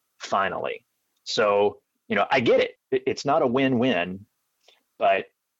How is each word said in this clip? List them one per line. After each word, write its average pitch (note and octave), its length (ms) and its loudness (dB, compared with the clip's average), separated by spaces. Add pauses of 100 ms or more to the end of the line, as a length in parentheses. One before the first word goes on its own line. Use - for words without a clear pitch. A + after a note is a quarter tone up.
(200)
finally. F2 640 -6 (380)
So, G#2 560 2 (280)
you A2 80 -4
know, G2+ 140 2
I C#3 100 2
get G#3+ 200 4
it. - 120 -2 (180)
It, C3 160 -2
it's - 180 -4
not D3+ 180 0
a C#3+ 40 2
win-win, A#2 760 0 (760)
but, G2 280 2 (340)